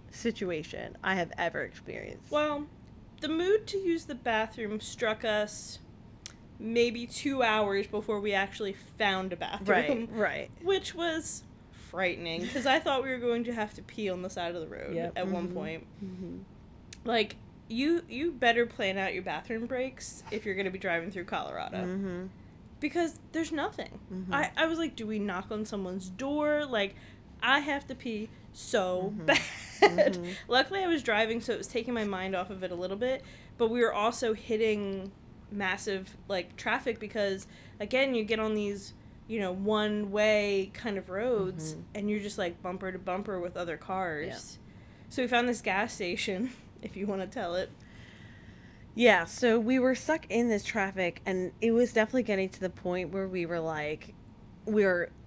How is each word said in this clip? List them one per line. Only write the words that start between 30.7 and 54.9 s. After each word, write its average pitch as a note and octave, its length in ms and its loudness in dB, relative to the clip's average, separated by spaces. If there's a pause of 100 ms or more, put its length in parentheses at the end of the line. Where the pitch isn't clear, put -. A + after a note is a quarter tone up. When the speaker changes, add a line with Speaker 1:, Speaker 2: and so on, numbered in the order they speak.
Speaker 2:
I F4+ 40 2
was E4 160 2
driving, A3+ 380 2
so A#3 120 -2
it F#3 40 -4
was F#3+ 100 -6
taking A#3+ 260 -2
my A3+ 120 2
mind F#3+ 300 -2
off F#3 140 -2
of F#3+ 140 -10
it F3+ 80 -2
a F3+ 40 -6
little F#3 220 -4
bit. B3+ 260 -2 (340)
But A#3 120 4
we A#3+ 120 2
were A3+ 120 6
also A3+ 400 2
hitting G#3 800 0 (400)
massive, G3 640 -2 (120)
like, F3+ 300 -2
traffic A#3 420 0
because, G3+ 480 -2 (320)
again, B3+ 340 2
you A3+ 120 2
get A3 140 0
on A3 160 2
these, G3+ 380 -2 (340)
you A3 120 -2
know, F#3+ 140 0
one-way G#3 1200 4
kind G#3+ 240 -4
of F#3 120 -8
roads, F#3 640 0
Speaker 1:
Mm-hmm. D#3+ 80 -12 (140)
Speaker 2:
and G#3 140 -2
you're G#3+ 100 2
just, G3+ 180 -6
like, F3 240 -2
bumper F#3 300 -6
to F#3 80 -6
bumper F#3+ 400 -4
with F3 180 -6
other E3+ 200 -4
cars. F3 500 -4
Speaker 1:
Yeah. F3+ 100 -8 (720)
Speaker 2:
So - 120 -2
we B3 60 2
found A#3+ 220 4
this A3+ 120 0
gas G#3 320 0
station, F#3+ 580 -2 (160)
<laughs> - 140 -20
if - 140 -10
you G3+ 120 -4
wanna G3+ 200 -2
tell F#3 280 -4
it. F#3 140 -2 (1300)
Speaker 1:
Yeah, G#3 300 8
so A#3 340 4
we B3 200 4
were B3+ 160 6
stuck D#4 340 0
in A#3+ 200 2
this G#3 160 2
traffic, F#3+ 600 -2
and F#3 260 0 (100)
it A3+ 100 4
was A#3+ 220 6
definitely A3 300 4
getting F#3+ 260 0
to - 100 -14
the F#3 100 -2
point F3+ 420 -4
where F#3+ 160 -2
we F#3 180 -2
were, E3+ 140 -2
like, D#3 540 -4 (520)
we G#3+ 180 6
were F3+ 260 4 (180)